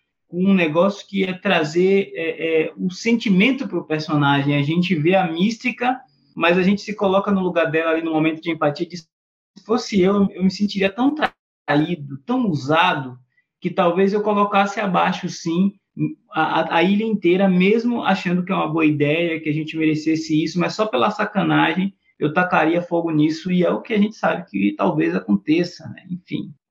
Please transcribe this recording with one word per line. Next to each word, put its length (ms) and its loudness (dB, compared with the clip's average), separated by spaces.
com 160 -4
um 120 4
negócio 520 2
que 180 -2
é 80 -4
trazer, 800 2
é, 500 0
é, 120 -8
o 140 -4
sentimento 760 2
pro 180 -6
personagem. 680 0
A 60 0
gente 320 0
vê 200 2
a 160 2
Mística, 720 -2
mas 220 2
a 60 2
gente 180 2
se 140 -8
coloca 360 0
no 120 0
lugar 280 0
dela 200 0
ali 120 -2
no 100 -4
momento 280 0
de 100 -6
empatia, 360 -2
que 100 -14
se 100 -16
fosse 340 0
eu, 300 4
eu 120 -8
me 80 4
sentiria 400 -2
tão 240 0
traído, 1080 -4
tão 240 0
usado, 720 0
que 100 -4
talvez 420 2
eu 100 0
colocasse 580 0
abaixo, 480 -2
sim, 460 -2
a, 280 0
a, 160 -2
a 60 4
ilha 220 2
inteira, 440 2
mesmo 540 2
achando 420 0
que 60 -6
é 40 -2
uma 180 -2
boa 140 2
ideia, 540 0
que 80 -8
a 40 -2
gente 240 -6
merecesse 680 0
isso, 160 -4
mas 160 -2
só 120 -2
pela 240 0
sacanagem 840 0
eu 140 -2
tacaria 480 2
fogo 300 -2
nisso, 400 0
e 140 2
é 60 2
o 120 -4
que 100 -8
a 60 2
gente 160 2
sabe 340 -2
que 280 -2
talvez 380 0
aconteça, 720 -2
né? 200 -16
Enfim. 460 -10